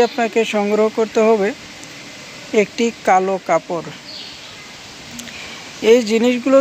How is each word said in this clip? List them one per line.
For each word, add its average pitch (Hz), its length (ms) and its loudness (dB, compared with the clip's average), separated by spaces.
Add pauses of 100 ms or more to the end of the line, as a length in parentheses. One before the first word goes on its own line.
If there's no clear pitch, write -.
আপনাকে 233 420 -2
সংগ্রহ 214 440 0
করতে 220 320 0
হবে 214 280 2 (1040)
একটি 226 320 0 (200)
কালো 190 300 2 (100)
কাপড়। 165 420 -2 (1900)
এই 226 220 6
জিনিসগুলো 240 580 2